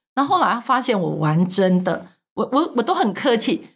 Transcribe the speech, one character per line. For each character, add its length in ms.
那 80
后 160
来 140
他 60
发 200
现 220
我 140
玩 340
真 340
的， 220
我， 160
我， 240
我 80
都 100
很 180
客 240
气 300